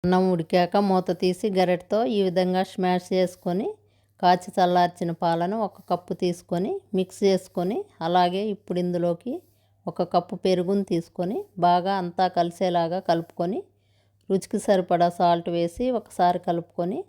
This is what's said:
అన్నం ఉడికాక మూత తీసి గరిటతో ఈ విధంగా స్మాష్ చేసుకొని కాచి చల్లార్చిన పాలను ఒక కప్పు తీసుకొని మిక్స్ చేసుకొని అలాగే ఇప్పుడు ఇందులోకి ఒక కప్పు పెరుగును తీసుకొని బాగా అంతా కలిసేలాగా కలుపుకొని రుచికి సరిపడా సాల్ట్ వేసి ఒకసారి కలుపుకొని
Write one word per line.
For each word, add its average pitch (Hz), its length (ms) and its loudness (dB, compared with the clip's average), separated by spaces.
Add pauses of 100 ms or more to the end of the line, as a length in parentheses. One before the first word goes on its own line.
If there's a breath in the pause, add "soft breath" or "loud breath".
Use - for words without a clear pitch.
అన్నం 185 280 2
ఉడికాక 175 440 0 (120)
మూత 185 220 2 (100)
తీసి 185 260 -2 (120)
గరిటతో 180 400 0 (160)
ఈ - 20 0 (100)
విధంగా 185 440 0
స్మాష్ 180 440 0
చేసుకొని 185 540 -2 (540)
కాచి 180 340 2
చల్లార్చిన 175 540 2 (120)
పాలను 170 340 0 (100)
ఒక - 240 -14
కప్పు 180 320 -4
తీసుకొని 180 500 -4 (260)
మిక్స్ 185 280 -6
చేసుకొని 185 520 0 (300)
అలాగే 180 340 2 (120)
ఇప్పుడు 180 300 -6
ఇందులోకి 175 480 -4 (600)
ఒక 175 240 -4
కప్పు 175 280 -2
పెరుగును 185 480 0
తీసుకొని 180 460 -4 (280)
బాగా 180 360 2
అంతా 180 240 -2 (100)
కలిసేలాగా 175 720 0
కలుపుకొని 175 540 -2 (680)
రుచికి 196 380 -2
సరిపడా 180 500 2
సాల్ట్ 170 400 2
వేసి 170 260 -2 (180)
ఒకసారి 180 380 0 (100)
కలుపుకొని 175 580 -4